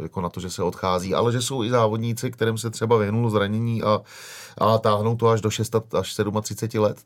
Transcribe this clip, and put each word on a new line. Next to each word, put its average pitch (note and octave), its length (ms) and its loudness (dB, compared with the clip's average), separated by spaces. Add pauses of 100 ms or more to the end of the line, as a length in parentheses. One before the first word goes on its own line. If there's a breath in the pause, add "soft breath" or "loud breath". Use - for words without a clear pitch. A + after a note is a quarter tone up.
jako E2+ 180 -8
na F2 80 -4
to, F2+ 120 -8
že F2+ 100 -10
se F#2+ 120 -6
odchází, F2+ 520 -2
ale A2 180 2
že B2 100 -2
jsou B2+ 220 -4
i A#2 60 -4
závodníci, A#2 600 0
kterým A2+ 280 -2
se A2 120 -4
třeba A#2 260 2
vyhnulo A2 340 2
zranění G#2+ 520 0
a, G#2+ 180 2 (580 loud breath)
a A2 200 4
táhnou A2 380 2
to A#2 120 2
až A2+ 120 4
do A2 100 0
šesta G#2+ 320 -2 (160)
až F#2 140 -4
sedma G#2 280 0
třiceti A2 380 -6
let. G#2 280 2